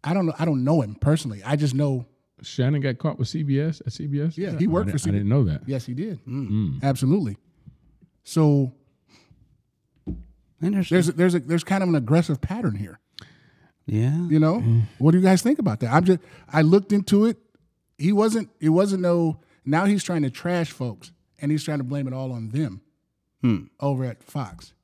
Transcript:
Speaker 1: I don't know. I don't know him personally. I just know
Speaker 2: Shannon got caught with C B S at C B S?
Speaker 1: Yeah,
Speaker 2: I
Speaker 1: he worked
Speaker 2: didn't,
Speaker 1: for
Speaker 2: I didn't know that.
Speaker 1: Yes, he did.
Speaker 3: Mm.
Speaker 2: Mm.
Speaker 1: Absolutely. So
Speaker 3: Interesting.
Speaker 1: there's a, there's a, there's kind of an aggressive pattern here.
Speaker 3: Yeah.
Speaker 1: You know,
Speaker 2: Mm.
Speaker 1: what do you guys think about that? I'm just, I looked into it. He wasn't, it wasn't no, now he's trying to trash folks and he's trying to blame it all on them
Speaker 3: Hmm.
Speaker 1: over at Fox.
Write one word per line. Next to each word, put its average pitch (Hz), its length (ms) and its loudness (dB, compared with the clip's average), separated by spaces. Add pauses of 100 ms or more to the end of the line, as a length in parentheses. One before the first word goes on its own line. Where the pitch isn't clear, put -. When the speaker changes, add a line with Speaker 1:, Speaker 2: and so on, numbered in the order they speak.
Speaker 1:
I 151 100 -2
don't 190 140 0
know. 160 100 -2
I 160 80 -2
don't 139 180 0
know 151 200 2
him 104 120 -8
personally. 135 480 -2
I 135 120 -2
just 147 180 0
know 135 320 -2 (380)
Speaker 2:
Shannon 139 380 -2
got 135 180 -2
caught 151 180 -4
with 120 100 -2
C 160 140 -6
B 139 180 0
S 156 280 -4
at 120 60 -8
C - 120 -10
B 143 160 -4
S? 156 160 -4
Speaker 1:
Yeah, 185 160 -6
Speaker 2:
I 160 40 -6
Speaker 1:
he 175 100 2
worked 175 220 0
Speaker 2:
didn't, 156 120 -2
Speaker 1:
for 101 80 -4
Speaker 2:
I 98 40 2
didn't 101 160 0
know 131 160 4
that. 76 220 -2
Speaker 1:
Yes, 131 200 -6
he 123 80 -8
did. 180 320 -8
Speaker 3:
Mm. 127 220 -10
Speaker 2:
Mm. 110 340 -2
Speaker 1:
Absolutely. 135 540 0 (880)
So 143 500 2 (1900)
Speaker 3:
Interesting. 185 340 0
Speaker 1:
there's 175 140 4
a, - 40 -2
there's 175 220 2
a, 170 40 2
there's 156 240 -2
kind 196 200 0
of 180 60 0
an 165 60 2
aggressive 147 440 2
pattern 190 360 -4
here. 101 240 -10 (880)
Speaker 3:
Yeah. 113 280 0 (120)
Speaker 1:
You 156 120 2
know, 160 200 2
Speaker 2:
Mm. 117 240 2 (160)
Speaker 1:
what 151 120 6
do 175 60 6
you 180 60 4
guys 185 180 6
think 277 180 2
about 113 200 -2
that? 113 120 -2
I'm 160 140 4
just, 180 140 4 (320)
I 156 100 2
looked 190 320 4
into 202 320 4
it. 233 120 0 (600)
He 165 140 0
wasn't, 214 380 0 (100)
it 156 100 2
wasn't 190 320 2
no, 170 380 0 (260)
now 160 200 2
he's 202 180 2
trying 170 180 -2
to 135 80 0
trash 170 420 -4
folks - 400 -10 (280)
and 143 120 -2
he's 151 120 -2
trying 151 160 -4
to 139 40 -4
blame 135 240 -6
it 127 60 -8
all 131 180 -8
on 113 180 -10
them 113 320 -4 (600)
Speaker 3:
Hmm. 120 220 0 (160)
Speaker 1:
over 139 260 -2
at 117 180 -10
Fox. - 500 -12 (100)